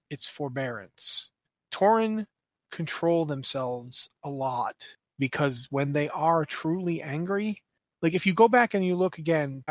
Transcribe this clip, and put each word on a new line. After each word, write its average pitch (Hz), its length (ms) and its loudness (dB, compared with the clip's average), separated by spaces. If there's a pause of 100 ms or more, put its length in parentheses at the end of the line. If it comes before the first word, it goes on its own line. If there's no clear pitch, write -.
it's - 200 -8
forbearance. 127 1000 -8 (420)
Tauren 220 540 2 (460)
control 165 540 0
themselves 127 840 -4 (140)
a 151 60 -8
lot 127 460 -4 (440)
because 131 500 0
when 139 220 0
they 147 180 0
are 160 360 2
truly 170 560 -2
angry, 196 600 -4 (400)
like, 165 120 2
if 185 120 0
you 190 80 4
go 226 140 8
back 233 260 4
and 190 120 2
you 180 100 2
look 180 220 0
again 147 540 0